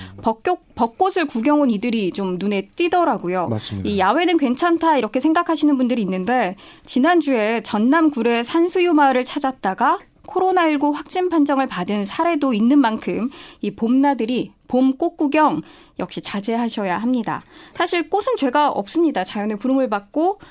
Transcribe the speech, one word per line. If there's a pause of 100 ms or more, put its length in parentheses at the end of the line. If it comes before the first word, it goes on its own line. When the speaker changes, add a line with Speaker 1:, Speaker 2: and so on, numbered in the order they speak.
(200)
Speaker 1:
벚꽃, (140)
벚꽃을
구경
온
이들이
좀
눈에
띄더라고요.
Speaker 2:
맞습니다.
Speaker 1:
이
야외는
괜찮다
이렇게
생각하시는
분들이
있는데 (280)
지난주에
전남
구례
산수유
마을을
찾았다가 (260)
코로나
일구
확진
판정을
받은
사례도
있는
만큼 (320)
이
봄나들이, (160)
봄
꽃
구경 (380)
역시
자제하셔야
합니다. (320)
사실
꽃은
죄가
없습니다.
자연의
부름을
받고 (120)